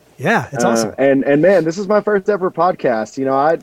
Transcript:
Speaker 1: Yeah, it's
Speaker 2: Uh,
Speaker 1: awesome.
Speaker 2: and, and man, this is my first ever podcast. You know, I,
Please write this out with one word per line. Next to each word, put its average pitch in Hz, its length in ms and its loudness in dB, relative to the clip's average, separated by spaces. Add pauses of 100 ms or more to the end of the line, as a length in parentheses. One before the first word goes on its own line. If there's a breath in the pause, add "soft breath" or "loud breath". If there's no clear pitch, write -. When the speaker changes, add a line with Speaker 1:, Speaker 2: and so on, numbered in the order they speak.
(180)
Speaker 1:
Yeah, 165 340 -2
it's 120 120 -4
Speaker 2:
Uh, 123 60 2
Speaker 1:
awesome. 113 280 -2
Speaker 2:
and, 135 260 2
and 143 180 2
man, 180 240 4
this 165 120 -4
is 202 100 -6
my 208 140 2
first 208 280 -2
ever 185 200 -2
podcast. 151 680 -2
You 135 80 -4
know, 135 100 0
I, 151 280 0